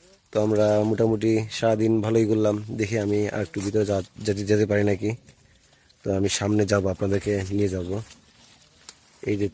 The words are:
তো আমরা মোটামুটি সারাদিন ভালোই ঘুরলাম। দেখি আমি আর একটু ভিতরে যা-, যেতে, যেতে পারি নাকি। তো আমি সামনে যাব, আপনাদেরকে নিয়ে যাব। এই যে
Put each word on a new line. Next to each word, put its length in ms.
তো 140
আমরা 220
মোটামুটি 400
সারাদিন 340
ভালোই 260
ঘুরলাম। 260
দেখি 260
আমি 160
আর 120
একটু 180
ভিতরে 260
যা-, 180
যেতে, 240
যেতে 200
পারি 200
নাকি। 200
তো 40
আমি 100
সামনে 320
যাব, 120
আপনাদেরকে 380
নিয়ে 180
যাব। 140
এই 180
যে 140